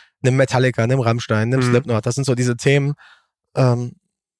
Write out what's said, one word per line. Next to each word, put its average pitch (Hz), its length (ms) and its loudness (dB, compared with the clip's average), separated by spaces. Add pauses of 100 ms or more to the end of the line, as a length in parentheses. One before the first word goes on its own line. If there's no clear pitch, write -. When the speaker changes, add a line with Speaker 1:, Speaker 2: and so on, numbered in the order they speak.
(200)
Speaker 1:
nimm 127 160 0
Metallica, 127 500 0
nimm 131 140 0
Rammstein, 113 480 -2
nimm 131 120 0
Speaker 2:
Mhm. 127 40 0
Speaker 1:
Slipknot, 120 400 0
das 127 100 -2
sind 139 100 -4
so 127 100 0
diese 123 240 -2
Themen, 143 340 2 (640)
ähm, 123 420 0 (440)